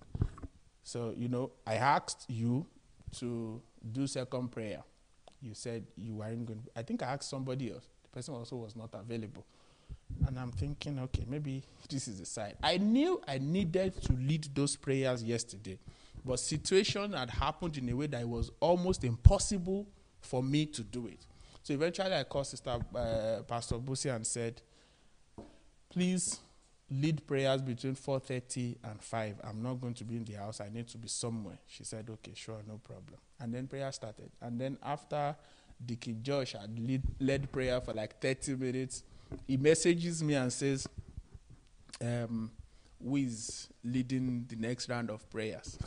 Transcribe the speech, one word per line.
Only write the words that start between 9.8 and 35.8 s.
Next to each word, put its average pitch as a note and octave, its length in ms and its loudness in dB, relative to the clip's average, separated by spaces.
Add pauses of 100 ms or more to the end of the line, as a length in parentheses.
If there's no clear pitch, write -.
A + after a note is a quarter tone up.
And B2+ 120 -2
I'm B2 120 -4
thinking, C#3+ 480 -2
"Okay, B2+ 280 0
maybe C3+ 360 -2 (260)
this C3+ 180 -2
is G2+ 120 -6
a E2+ 60 -10
sign." G#2 360 -6
I E3 160 6
knew C4 500 6
I C3+ 120 0
needed F3+ 640 2
to - 100 6
lead D3 400 2
those C#3 220 4
prayers C3 480 2
yesterday, G#2+ 560 -2 (440)
but B2+ 160 0
situation G3 720 2
had B2+ 180 -2
happened D3 460 0
in B2+ 120 0
a A#2+ 60 0
way D3 120 0
that A#2+ 140 -2
it A#2 80 0
was A#2 300 0
almost F3+ 440 4
impossible F#3+ 840 8 (380)
for B2+ 180 -2
me D3 220 2
to D3+ 180 -6
do A2 240 -8
it. E2 180 -16 (380)
So D3 100 -2
eventually F3+ 400 0
I D3 100 2
called C#3 240 -2
Sister, B2 300 -4 (180)
uh, A2+ 520 0
Pastor A#2+ 280 -2
Busi C3 380 -2
and A2 120 -2
said, A#2 360 -4 (1300)
"Please F3+ 500 0 (520)
lead D3 340 2
prayers C3+ 360 2
between C3 340 -2
four C3+ 240 -2
thirty B2 640 -4
and G#2+ 180 -10
five. G#2+ 420 -4
I'm G#2+ 200 -6
not B2+ 180 -2
going A#2+ 140 -4
to A2+ 80 -10
be A#2 140 -4
in A2+ 80 -4
the G#2+ 80 -10
house. G#2 280 -8
I G2+ 80 -8
need A#2 200 -8
to - 80 -14
be A2+ 100 -12
somewhere." A2 500 -4 (100)
She - 160 -16
said, A2 260 -10
"Okay, G#2 260 -12
sure, A2 320 -10
no G#2+ 100 -10
problem." - 420 -16 (200)
And A#2 140 -4
then B2+ 140 -4
prayer C3+ 240 -6
started. - 400 -12 (100)
And A#2+ 180 -4
then C3+ 240 -2
after D3 520 -2 (480)